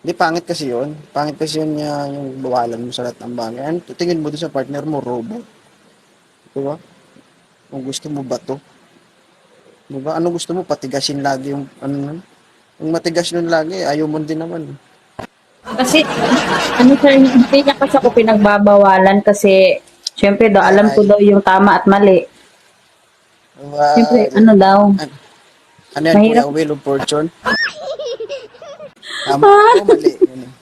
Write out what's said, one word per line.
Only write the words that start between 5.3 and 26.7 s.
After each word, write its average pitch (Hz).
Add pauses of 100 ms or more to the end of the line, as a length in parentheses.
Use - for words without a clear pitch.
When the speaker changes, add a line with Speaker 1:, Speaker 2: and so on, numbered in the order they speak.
Speaker 1:
Di 139
ba? 143 (920)
Kung 135
gusto 135
mo 143
ba 123
to? - (1300)
Di 139
ba? 156
Ano 170
gusto 170
mo? 180
Patigasin 139
lagi 139
yung, 139 (120)
ano 139
nun? 143 (600)
Yung 160
matigas 165
nun 170
lagi, 165
ayaw 151
mo 156
din 156
naman. 165 (1040)
Speaker 2:
Kasi, 262 (680)
ano 254
sir, 277
hindi 262
niya 277
kasi 269
ako 247
pinagbabawalan 202
kasi, 190 (360)
syempre 202
daw, 196
alam 202
ko 214
Speaker 1:
Ay. 202
Speaker 2:
daw 208
yung 202
tama 190
at 180
mali. 196 (1400)
Speaker 1:
Wow. 147
Speaker 2:
Syempre, 233
ano 220
daw? 190 (160)
Speaker 1:
An-, 151 (720)
ano 147
yan, 165
Speaker 2:
Mahirap. 226
Speaker 1:
Kuya 143
Will 156